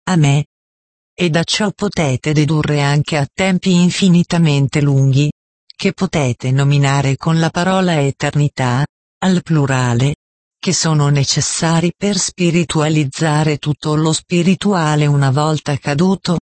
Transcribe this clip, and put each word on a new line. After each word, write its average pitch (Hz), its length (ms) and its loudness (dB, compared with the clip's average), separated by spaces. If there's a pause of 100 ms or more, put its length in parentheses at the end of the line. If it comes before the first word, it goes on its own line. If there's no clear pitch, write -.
a 185 80 0
me. 147 280 2 (680)
E 180 160 -2
da 160 140 0
ciò 208 280 -2
potete 156 600 -4
dedurre 151 500 0
anche 143 360 0
a 143 140 -2
tempi 190 420 0
infinitamente 170 1080 2
lunghi, 139 500 2 (460)
che - 160 -2
potete 135 600 -2
nominare 139 640 2
con 165 220 -2
la 165 100 0
parola 180 500 0
eternità, 139 840 -2 (340)
al 180 240 0
plurale, 131 720 0 (420)
che - 160 -4
sono 151 360 0
necessari 165 840 0
per 202 220 -2
spiritualizzare 156 1400 -2
tutto 151 380 -4
lo 156 180 0
spirituale 170 920 0
una 143 260 2
volta 147 460 -2
caduto, 170 600 -2 (180)